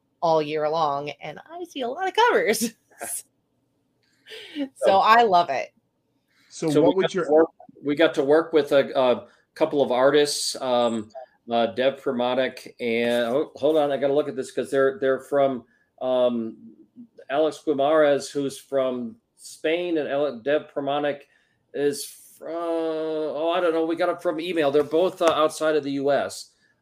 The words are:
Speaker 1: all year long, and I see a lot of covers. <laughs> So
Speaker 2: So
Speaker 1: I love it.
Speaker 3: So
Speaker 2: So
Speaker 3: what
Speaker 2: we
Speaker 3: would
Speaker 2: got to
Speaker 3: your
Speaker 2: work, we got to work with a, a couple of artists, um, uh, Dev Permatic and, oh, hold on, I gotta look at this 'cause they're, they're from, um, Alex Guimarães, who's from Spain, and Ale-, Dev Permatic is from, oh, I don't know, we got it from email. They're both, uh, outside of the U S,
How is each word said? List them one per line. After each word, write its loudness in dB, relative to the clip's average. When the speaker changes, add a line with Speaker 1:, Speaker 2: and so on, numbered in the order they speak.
Speaker 1:
all 2
year -2
long, -2
and -14
I -14
see -12
a -6
lot -6
of -4
covers. 2
<laughs> -12
So -6
Speaker 2:
So 4
Speaker 1:
I 6
love 4
it. -6
Speaker 3:
So -4
Speaker 2:
So 4
Speaker 3:
what 4
Speaker 2:
we -
Speaker 3:
would 0
Speaker 2:
got -2
to -4
Speaker 3:
your -2
Speaker 2:
work, 4
we -2
got 4
to 0
work 2
with 2
a, 4
a 2
couple 0
of -2
artists, 2
um, 0
uh, 2
Dev -2
Permatic -2
and, 0
oh, -2
hold 2
on, 2
I -2
gotta 0
look 0
at -8
this -8
'cause -6
they're, 2
they're 0
from, 0
um, 0
Alex -2
Guimarães, 2
who's -6
from -4
Spain, -4
and -4
Ale-, -2
Dev -2
Permatic -4
is -2
from, -18
oh, -4
I 0
don't 2
know, 0
we -2
got 0
it -4
from -2
email. 0
They're 4
both, 0
uh, 4
outside 0
of -2
the -6
U -2
S, -4